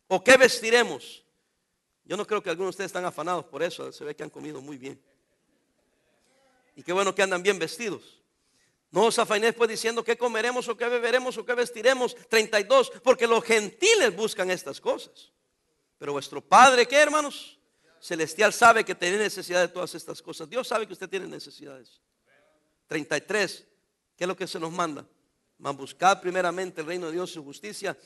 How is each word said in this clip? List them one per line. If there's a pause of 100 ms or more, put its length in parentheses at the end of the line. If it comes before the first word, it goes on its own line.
o
qué
vestiremos?'". (800)
Yo
no
creo
que
algunos
de
ustedes
están
afanados
por
eso.
Se
ve
que
han
comido
muy
bien. (1700)
Y
qué
bueno
que
andan
bien
vestidos. (680)
"No
os
afanéis,
pues,
diciendo:
'¿Qué
comeremos
o
qué
beberemos
o
qué
vestiremos?'". (140)
Treinta
y
dos, (100)
"Porque
los
gentiles
buscan
estas
cosas. (680)
Pero
vuestro
Padre",
¿qué,
hermanos? (420)
"Celestial
sabe
que
tenéis
necesidad
de
todas
estas
cosas".
Dios
sabe
que
usted
tiene
necesidades. (840)
Treinta
y
tres, (500)
¿qué
es
lo
que
se
nos
manda? (540)
"Mas
buscad
primeramente
el
reino
de
Dios
y
su
justicia,